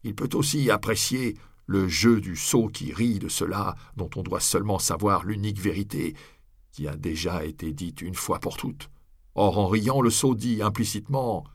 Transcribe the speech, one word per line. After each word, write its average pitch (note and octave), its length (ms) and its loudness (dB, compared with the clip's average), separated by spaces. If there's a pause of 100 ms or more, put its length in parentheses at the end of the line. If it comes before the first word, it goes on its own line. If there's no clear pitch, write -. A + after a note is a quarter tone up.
il G#2+ 100 -4
peut - 200 -2
aussi C#3 360 2
apprécier A2+ 680 0 (300)
le F#2+ 220 2
jeu G#2 320 6
du F#2+ 160 -6
sot A2 320 2
qui - 260 -8
rit A2 260 0
de - 100 -6
cela F#2 460 -2 (200)
dont F2 200 -6
on F#2+ 80 -6
doit F#2 180 -4
seulement G2 380 2
savoir F#2 440 2
l'unique G2+ 360 -2
vérité, G2 560 -2 (560)
qui D2 160 -8
a C#2+ 80 -6
déjà D#2+ 500 -4
été D#2 260 -8
dite E2 300 -8
une F2+ 140 -8
fois - 240 -2
pour - 180 -6
toutes. - 320 -8 (460)
Or, G2 220 4
en G2+ 100 4
riant, A2+ 340 2
le A#2+ 80 6
sot B2+ 260 4
dit A2 260 0
implicitement G#2+ 920 -2